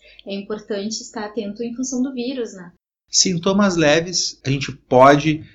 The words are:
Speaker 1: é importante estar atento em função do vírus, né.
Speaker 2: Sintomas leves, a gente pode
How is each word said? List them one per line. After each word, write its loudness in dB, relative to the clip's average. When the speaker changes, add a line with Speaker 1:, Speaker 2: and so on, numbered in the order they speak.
Speaker 1:
é -10
importante -8
estar -12
atento -8
em -10
função -6
do -4
vírus, -8
né. -18
Speaker 2:
Sintomas 0
leves, 0
a -2
gente -4
pode 4